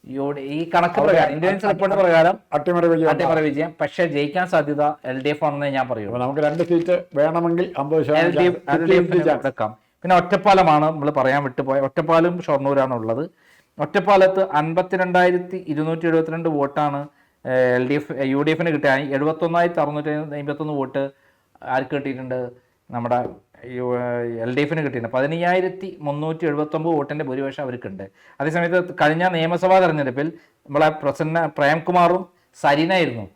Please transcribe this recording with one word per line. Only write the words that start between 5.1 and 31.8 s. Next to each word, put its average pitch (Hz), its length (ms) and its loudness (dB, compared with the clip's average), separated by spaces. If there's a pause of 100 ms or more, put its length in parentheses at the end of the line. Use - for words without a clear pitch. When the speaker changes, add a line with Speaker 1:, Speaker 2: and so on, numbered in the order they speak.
Speaker 1:
ഡി 139 60 0
എഫ് 147 160 -2
ആണെന്നേ 143 260 -2
ഞാൻ 131 180 -2
പറയുള്ളൂ. 113 260 -6
Speaker 2:
അപ്പൊ 123 120 -2
നമുക്ക് 139 140 -2
രണ്ട് 151 220 0
സീറ്റ് 175 420 0 (100)
വേണമെങ്കിൽ 170 640 0
അമ്പത് 147 240 0
ശതമാനം 151 240 2
Speaker 1:
എൽ 147 120 0
ഡി 165 40 4
എഫ്, 180 120 4
Speaker 2:
ചാൻസ്, 147 260 -2
ഫിഫ്റ്റി 175 160 4
ഫിഫ്റ്റി 175 120 4
Speaker 1:
എൽ 185 40 -2
ഡി 180 60 4
എഫ് 165 80 2
Speaker 2:
ചാൻസ്. 139 200 0
Speaker 1:
എടുക്കാം. 113 300 -4 (260)
പിന്നെ 180 140 4
ഒറ്റപ്പാലമാണ് 185 720 4
നമ്മൾ 151 240 0
പറയാൻ 139 340 2
വിട്ടുപോയ, 135 360 -2
ഒറ്റപ്പാലും 165 600 2
ഷൊർണൂരാണുള്ളത്. 135 880 0 (480)
ഒറ്റപ്പാലത്ത് 190 720 4
അൻപത്തിരണ്ടായിരത്തി 180 1160 0
ഇരുന്നൂറ്റി 160 380 -2
എഴുപത്തിരണ്ട് 165 420 0
വോട്ടാണ്, 143 600 -2 (380)
ഏ, 127 280 2
എൽ 127 140 0
ഡി 143 60 0
എഫ്, 147 180 -4
ഏ, 135 120 -4
യു 135 140 0
ഡി 151 120 0
എഫിന് 165 200 0
കിട്ടിയ 147 200 0
എഴുപത്തൊന്നായിരത്തി 156 880 0
അറുന്നൂറ്റി 151 300 -2
അമ്പത്തൊന്ന് 151 640 -6
വോട്ട് 139 380 -4 (520)
ആർക്ക് 131 320 -4
കിട്ടിയിട്ടുണ്ട്? 127 560 -6 (400)
നമ്മുടെ 120 380 -2 (380)
യു-, 123 300 -4 (480)
എൽ 123 120 -4
ഡി 147 40 0
എഫിന് 156 200 -2
കിട്ടിയിട്ടുണ്ട്. 127 360 -4
പതിനയ്യായിരത്തി 180 840 -2
മുന്നൂറ്റി 156 460 -4
എഴുപത്തൊമ്പത് 156 480 -2
വോട്ടിൻ്റെ 147 300 -4
ഭൂരിപക്ഷം 135 380 -6
അവർക്കുണ്ട്. 117 400 -10 (380)
അതേസമയത്ത് 175 540 -2
കഴിഞ്ഞ 160 340 2
നിയമസഭാ 175 520 2
തെരഞ്ഞെടുപ്പിൽ 147 460 0 (400)
നമ്മളെ 151 220 2
പ്രസന്ന 156 680 -2
പ്രേംകുമാറും 170 680 2 (360)